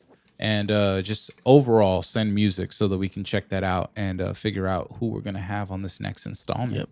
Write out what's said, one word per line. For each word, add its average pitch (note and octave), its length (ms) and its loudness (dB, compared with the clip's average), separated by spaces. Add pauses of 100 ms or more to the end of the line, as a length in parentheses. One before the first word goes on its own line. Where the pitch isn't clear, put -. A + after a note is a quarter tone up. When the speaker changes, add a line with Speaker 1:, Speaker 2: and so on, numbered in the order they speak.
(420)
Speaker 1:
And, G#2 300 0
uh, G2 300 4
just G2+ 300 -6 (140)
overall A2+ 560 6
send G#2+ 320 -2
music G2+ 380 0
so G#2+ 160 0
that F#2+ 100 0
we F#2+ 120 -2
can G2+ 160 -8
check - 240 -4
that F#2+ 140 -2
out F#2 340 0
and, F#2+ 240 -4
uh, F#2 120 -4
figure G2 340 -4
out F#2 220 -2 (100)
who A#2+ 80 -2
we're G#2+ 140 -4
gonna G2+ 180 -8
have G2 300 -6
on F#2+ 140 -6
this F#2 160 -10
next - 260 -8
installment. A2+ 520 -6
Speaker 2:
Yep. - 140 -6